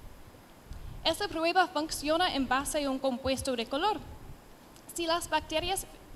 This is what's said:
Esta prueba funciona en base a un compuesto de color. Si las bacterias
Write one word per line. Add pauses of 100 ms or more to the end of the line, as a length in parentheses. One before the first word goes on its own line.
(1040)
Esta
prueba
funciona
en
base
a
un
compuesto
de
color. (920)
Si
las
bacterias (300)